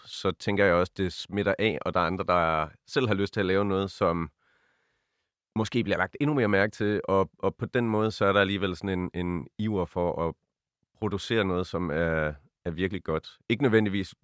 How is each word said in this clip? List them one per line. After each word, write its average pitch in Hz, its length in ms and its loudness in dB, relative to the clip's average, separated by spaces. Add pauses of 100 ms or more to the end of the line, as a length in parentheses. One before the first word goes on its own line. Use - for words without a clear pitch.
så - 260 -4
tænker 101 340 0
jeg 87 100 6
også, 90 220 2
det 92 160 -2
smitter 101 460 -2
af, 104 220 0
og 90 120 -4
der 90 60 2
er 87 60 4
andre, 90 180 -2
der 80 440 2 (200)
selv 131 200 0
har 104 80 2
lyst 98 180 0
til - 60 -2
at 98 60 2
lave 95 200 2
noget, 98 260 0
som 85 380 0 (1300)
måske 110 280 0
bliver 95 140 0
lagt 92 240 -2
endnu 147 140 0
mere 123 120 2
mærke 104 240 2
til, 104 320 -2
og, 95 260 0 (100)
og 98 160 -2
på - 100 -8
den 120 220 0
måde, 107 240 0
så 104 140 -2
er 98 80 4
der 101 80 4
alligevel 95 340 0
sådan 95 240 -2
en, 90 260 -4
en 87 220 -4 (100)
iver 104 280 -2
for 85 420 -2
at 80 80 -6 (640)
producere 104 460 0
noget, 92 220 0
som 87 240 -4
er, 78 420 0 (320)
er 87 60 -6
virkelig 87 320 -4
godt. - 340 -6 (120)
Ikke 120 140 0
nødvendigvis 107 600 2